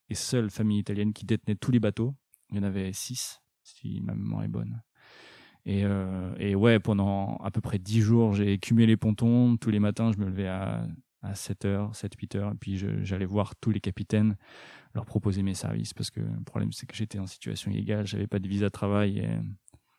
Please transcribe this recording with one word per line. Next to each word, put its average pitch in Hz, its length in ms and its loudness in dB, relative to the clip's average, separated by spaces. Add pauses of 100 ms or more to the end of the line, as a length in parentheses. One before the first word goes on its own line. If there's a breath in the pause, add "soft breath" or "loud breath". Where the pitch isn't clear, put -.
et 101 60 -6
seule 113 340 0
famille 107 300 0
italienne 104 340 -2
qui - 120 -12
détenait 107 300 0
tous - 160 -4
les 120 80 6
bateaux. 113 340 0 (360)
Il 101 80 -4
y - 20 0
en 98 40 0
avait 95 280 -2
six, - 500 -8 (220)
si - 380 -10
ma - 140 -4
mémoire 104 280 -4
est 52 60 -4
bonne. 113 320 -6 (840 loud breath)
Et, 98 200 0
euh, 95 540 -2
et 101 160 0
ouais, 110 220 8
pendant 98 600 2
à 101 140 -6
peu 110 100 -2
près - 180 -2
dix 104 220 2
jours, 110 320 6
j'ai 101 180 4
écumé 113 340 6
les 110 120 6
pontons. 117 580 4
Tous 113 140 -2
les 104 100 4
matins, 104 320 2
je 98 60 0
me 101 80 0
levais 95 240 -2
à, 92 360 -2 (360)
à 98 140 -8
sept - 280 -8
heures, 101 320 0
sept, - 240 -8
huit - 160 -8
heures, 101 160 -2
et 110 40 -4
puis 98 220 -4
je, 104 260 -2
j'allais 95 220 -2
voir 98 300 -2
tous - 160 -2
les 98 80 0
capitaines, 104 560 2 (580 loud breath)
leur - 120 -6
proposer 101 360 0
mes 98 120 0
services, - 400 -4
parce - 180 -8
que - 80 -10
le 55 240 -6
problème, 107 300 -4
c'est - 120 -14
que - 120 -14
j'étais 107 220 -6
en 95 80 -6
situation 104 440 -8
illégale, 104 340 -2
j'avais 101 220 -4
pas 101 120 0
de 95 100 -6
visa 101 160 2
de 98 60 2
travail, 101 480 0
et, 104 100 -2 (680)